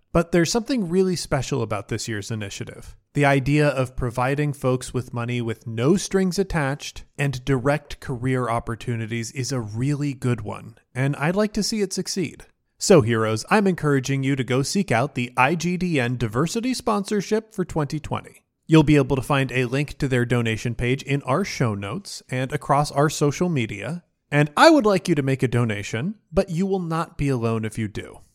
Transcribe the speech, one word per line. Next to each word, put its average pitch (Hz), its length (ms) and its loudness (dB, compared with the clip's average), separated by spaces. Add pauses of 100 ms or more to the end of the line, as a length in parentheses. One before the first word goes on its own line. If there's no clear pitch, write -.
(120)
but 170 200 2
there's 170 200 4
something 226 360 0
really 185 280 2
special 135 460 -2
about 107 260 -6
this 117 200 -4
year's 104 220 -8
initiative. - 640 -10 (180)
The 143 100 2
idea 139 440 4
of 131 280 -2
providing 135 580 -2
folks 127 400 -2
with 120 200 -6
money 120 280 -4
with 113 240 -6
no 120 300 2
strings 190 420 -2
attached 147 680 -4 (140)
and 135 260 -2
direct 139 560 -2
career 127 480 -2
opportunities 113 840 -4
is 131 200 -6
a 127 80 -2
really 135 540 -4
good 120 260 -2
one, 104 380 -12 (160)
and 135 220 0
I'd 165 200 0
like 214 180 2
to 208 80 0
see 208 200 -2
it 190 100 -2
succeed. - 520 -6 (320)
So, 180 240 8
heroes, 110 480 0
I'm 202 180 4
encouraging 139 580 0
you 135 120 2
to 131 80 -2
go 123 180 2
seek 196 280 -2
out 123 240 2
the 123 220 -4
I 131 180 4
G 175 220 -2
D 175 240 0
N 123 160 0
Diversity 160 580 -2
Sponsorship 208 800 -2
for 185 100 -2
twenty 151 360 -2
twenty. - 420 -10 (240)
You'll 160 160 8
be 151 140 6
able 139 200 4
to - 60 -2
find 135 300 0
a 127 140 0
link 135 320 -2
to 143 100 -2
their 123 160 2
donation 117 500 0
page 123 300 0
in 139 180 -2
our 147 220 0
show 117 300 -2
notes 101 540 -8
and 131 240 -4
across 143 380 0
our 143 180 2
social 151 400 0
media, 113 540 -4 (300)
and 147 240 4
I 294 140 10
would 277 160 6
like 196 220 2
you 170 60 2
to 147 80 2
make 135 220 0
a 123 40 0
donation, 113 680 -2 (160)
but 196 180 0
you 175 160 0
will 190 140 -2
not 165 360 -4
be 143 120 -2
alone 113 360 0
if 110 140 -8
you 110 80 -2
do. 101 340 -12 (140)